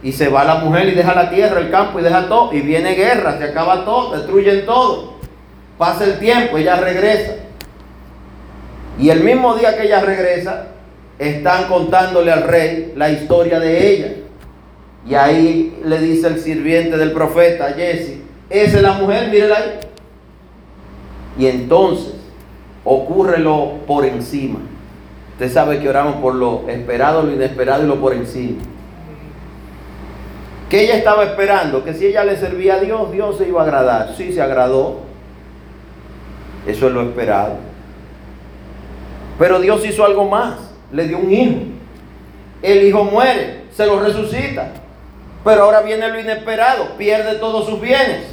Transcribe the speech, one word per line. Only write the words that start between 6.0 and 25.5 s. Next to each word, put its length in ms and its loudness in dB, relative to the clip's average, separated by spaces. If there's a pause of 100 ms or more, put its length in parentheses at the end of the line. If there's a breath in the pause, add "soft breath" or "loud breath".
el 140 0
tiempo, 400 2
ella 180 2
regresa. 560 0 (1700)
Y 80 4
el 160 4
mismo 320 4
día 200 2
que 100 -2
ella 160 4
regresa, 640 -2 (520)
están 460 0
contándole 680 2
al 120 4
rey 520 0
la 160 0
historia 480 2
de 320 2
ella. 220 0 (960)
Y 60 -2
ahí 680 2
le 140 0
dice 300 0
el 100 -2
sirviente 600 0
del 140 0
profeta, 640 2
Jesse, 440 -4 (320)
"Esa 260 4
es 60 6
la 100 6
mujer, 380 0
mírela 260 4
ahí". 240 -4 (1600)
Y 80 2
entonces 680 2 (720)
ocurre 540 2
lo 480 0
por 180 0
encima. 540 -4 (760)
Usted 200 -6